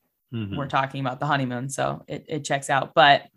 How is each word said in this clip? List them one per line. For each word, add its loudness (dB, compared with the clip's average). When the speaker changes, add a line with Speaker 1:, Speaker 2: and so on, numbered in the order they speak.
Speaker 1:
Mm-hmm. -6
Speaker 2:
We're -6
talking -2
about -4
the -4
honeymoon, -2
so -4
it, -12
it -8
checks -4
out. 0
But 8